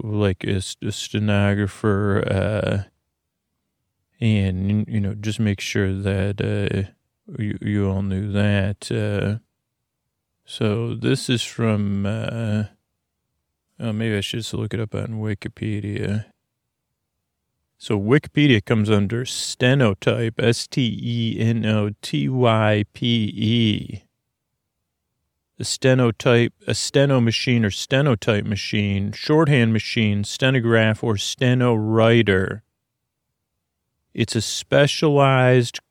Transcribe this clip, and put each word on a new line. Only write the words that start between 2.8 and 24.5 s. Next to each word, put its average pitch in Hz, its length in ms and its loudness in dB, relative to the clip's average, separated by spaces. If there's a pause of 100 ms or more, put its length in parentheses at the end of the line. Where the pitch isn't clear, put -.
and, 101 680 0
you 110 140 -2
know, 101 140 -4
just 107 260 -6
make 104 200 0
sure 98 320 -2
that, 98 480 -2
uh, 101 500 -2 (460)
you, 104 240 -6
you 104 300 -2
all 95 120 -2
knew 98 280 -4
that, 101 640 0
uh, 104 460 -2 (1040)
so 113 500 -2
this 123 340 -2
is 120 140 0
from, 104 640 -2
uh, 110 580 -4 (1160)
oh, 113 120 -4
maybe 107 240 -2
I 101 40 0
should 113 200 -6
just - 140 -10
look 110 180 -6
it 101 60 -6
up 110 160 -8
on 104 240 -6
Wikipedia. 104 1080 -6 (1500)
So 104 200 -2
Wikipedia 127 680 2
comes 107 260 0
under 104 340 2
stenotype, 117 1120 0
S 117 300 0
T 110 340 -2
E 117 380 -4
N 113 260 0
O 107 240 0 (100)
T 143 280 -4
Y 110 640 2
P 113 420 -2
E. 110 680 -2 (1500)